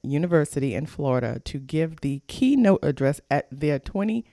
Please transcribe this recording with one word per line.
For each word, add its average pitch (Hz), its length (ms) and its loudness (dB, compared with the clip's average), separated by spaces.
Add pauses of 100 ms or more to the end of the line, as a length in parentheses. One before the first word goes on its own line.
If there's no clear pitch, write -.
University 147 720 0
in 127 120 -4
Florida 127 580 -2
to - 140 -10
give 156 420 -4
the 139 260 -4
keynote 254 560 4
address 143 380 0 (100)
at 143 200 0
their 143 280 -2
twenty 214 540 -4